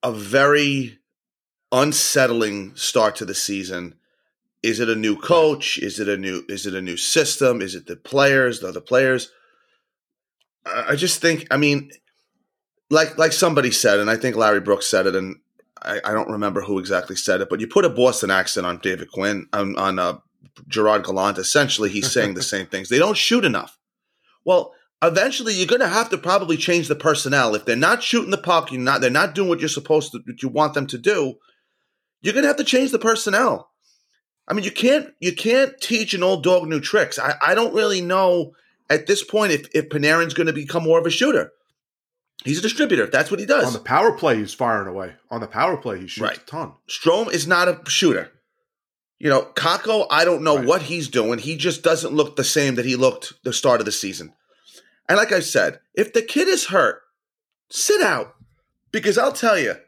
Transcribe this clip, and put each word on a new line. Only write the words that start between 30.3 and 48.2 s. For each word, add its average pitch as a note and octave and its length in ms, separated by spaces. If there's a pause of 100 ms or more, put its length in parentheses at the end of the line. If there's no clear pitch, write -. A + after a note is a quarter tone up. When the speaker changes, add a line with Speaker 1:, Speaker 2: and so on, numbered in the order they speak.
Speaker 1:
you C3 80
want D3 240
them C#3 140
to B2+ 100
do, D3 380 (840)
you're G3+ 120
gonna C#4 140
have C#4+ 100
to D4 60
change C4 280
the B3 80
personnel. A3 720 (760)
I - 60
mean, G3+ 100
you G3 80
can't, C#4+ 380 (100)
you E3+ 160
can't B3+ 460
teach A3 320
an F3+ 100
old F#3 180
dog F3 280
new D#3 100
tricks. C#3+ 400
I, C3 140 (120)
I E3 80
don't A3+ 200
really G#3 260
know F3+ 540 (360)
at D3 160
this G3 160
point G#3 300
if, D3 240
if D3+ 140
Panarin's D#3 440
gonna D#3+ 200
become D3 300
more D#3+ 160
of E3 60
a E3+ 40
shooter. A#3 420 (920)
He's D3 140
a - 20
distributor. G3+ 460
That's C3+ 220
what G3+ 100
he G#3 60
does. C#4 200
Speaker 2:
On B2+ 80
the A2 60
power F3+ 340
play, C#3+ 240
he's G#2 160
firing A2 340
away. F#2 280 (160)
On A#2+ 100
the G#2 60
power D#3 280
play, G2+ 240
he F#2 80
shoots G#2+ 140
Speaker 1:
Right. G#2 160
Speaker 2:
a - 80
ton. D#3 280 (140)
Speaker 1:
Strome G3+ 440
is D3+ 160
not F3+ 200
a F3 220
shooter. G#2+ 420 (880)